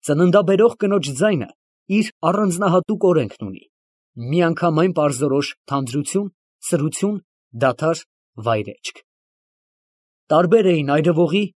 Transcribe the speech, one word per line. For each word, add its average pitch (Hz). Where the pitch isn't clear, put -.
Ծննդաբերող 185
կնոջ 196
ձայնը 156
իր 214
առանձնահատուկ 185
օրենքն 147
ունի, 95
միանգամայն 165
պարզորոշ 143
թանձրություն, 139
սրություն, 175
դադար, 135
վայրեջք։ -
Տարբեր 180
էին 147
այրվողի 165